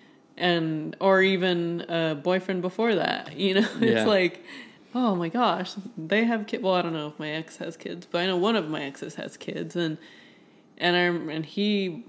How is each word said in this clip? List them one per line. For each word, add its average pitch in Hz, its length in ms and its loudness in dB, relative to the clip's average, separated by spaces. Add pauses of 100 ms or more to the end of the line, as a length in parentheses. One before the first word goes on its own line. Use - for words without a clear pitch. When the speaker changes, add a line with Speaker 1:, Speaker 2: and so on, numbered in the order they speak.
(360)
Speaker 1:
and, 160 640 0
or 190 220 6
even 175 680 2
a 165 260 0
boyfriend 185 480 -2
before 220 320 0
that, - 420 -2
you 185 180 2
know? 214 180 4
<laughs> - 80 -8
It's - 20 0
Speaker 2:
Yeah. 226 240 4
Speaker 1:
like, 185 380 2 (500)
oh 240 220 2
my 170 120 -2
gosh, 185 460 0 (220)
they 190 280 0
have 226 220 0
ki-, - 120 -6
well, 190 160 2
I 180 80 4
don't 170 100 -4
know 151 160 -4
if 151 100 -12
my 151 120 -6
ex 160 280 -6
has 165 180 -8
kids, 175 340 -12
but 170 120 -2
I 185 40 0
know 185 100 0
one 202 200 4
of 160 120 0
my 156 140 -4
exes 143 340 -10
has - 200 -10
kids, 165 400 -8
and, 160 220 0 (800)
and 175 180 2
I, 175 380 2
and 160 100 -4
he 196 640 -2